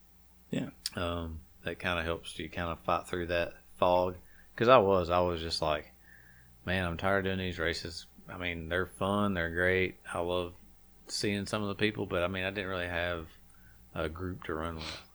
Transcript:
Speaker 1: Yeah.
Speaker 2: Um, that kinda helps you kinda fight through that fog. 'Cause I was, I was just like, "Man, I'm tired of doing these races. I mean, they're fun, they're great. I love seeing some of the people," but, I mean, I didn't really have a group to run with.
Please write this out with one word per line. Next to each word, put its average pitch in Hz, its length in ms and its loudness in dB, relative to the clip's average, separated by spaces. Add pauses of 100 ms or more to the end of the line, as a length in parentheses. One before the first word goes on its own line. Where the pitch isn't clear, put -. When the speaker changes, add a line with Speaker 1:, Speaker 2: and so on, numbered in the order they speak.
(500)
Speaker 1:
Yeah. 90 200 -4 (260)
Speaker 2:
Um, 85 440 -4 (220)
that 85 160 -6
kinda 87 240 -2
helps 82 380 -4
you 80 80 -6
kinda 85 360 -4
fight 85 220 0
through 87 200 -4
that 85 280 0 (240)
fog. 90 380 4 (400)
'Cause 113 120 2
I 131 100 12
was, 95 320 6
I 90 100 6
was 87 220 2
just 82 200 -4
like, 76 300 -2 (720)
"Man, 92 200 0
I'm 85 120 -2
tired 98 240 2
of 95 60 0
doing 95 120 -2
these 90 220 -4
races. 82 460 -4 (220)
I 98 80 -12
mean, 87 320 -6
they're 87 180 0
fun, 101 480 0
they're 82 200 0
great. 92 420 2 (160)
I 92 60 -2
love 87 360 -2 (520)
seeing 101 400 -2
some 107 160 -2
of 101 60 -2
the 98 80 -4
people," 107 280 0
but, 90 200 0
I - 20 2
mean, 95 180 -2
I 95 60 -2
didn't 98 200 -4
really 90 180 -2
have 85 400 -2 (680)
a 80 140 -2
group 90 360 -8
to 82 100 -4
run 80 200 -4
with. 80 280 -8 (120)